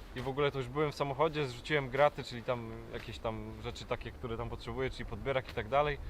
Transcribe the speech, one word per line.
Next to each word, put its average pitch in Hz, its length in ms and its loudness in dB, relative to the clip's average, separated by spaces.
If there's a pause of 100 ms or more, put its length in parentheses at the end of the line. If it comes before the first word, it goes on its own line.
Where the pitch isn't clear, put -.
(160)
i 127 60 -4
w 123 60 -2
ogóle 139 240 2
to 139 60 -2
już 123 100 -2
byłem 147 240 2
w - 40 -6
samochodzie, 147 500 2
zrzuciłem 131 440 0
graty, 139 340 6
czyli 120 200 -6
tam 117 280 0 (220)
jakieś 113 260 -6
tam 110 440 -4
rzeczy 117 220 -6
takie, 120 260 -2
które 113 260 -4
tam 113 120 -2
potrzebuję, 120 400 -2
czyli 120 160 -6
podbierak 123 440 0
i - 40 -8
tak 107 140 -2
dalej. 143 300 4 (120)